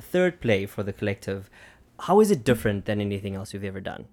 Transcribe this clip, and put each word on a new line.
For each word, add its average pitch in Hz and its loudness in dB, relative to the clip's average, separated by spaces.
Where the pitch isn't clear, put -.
third 180 0
play 98 2
for 101 -6
The 98 -6
Collective, 98 -6
how 190 4
is 208 6
it 135 0
different 107 0
than 104 -2
anything 101 -4
else 98 -10
you've 101 -10
ever 95 -8
done? - -10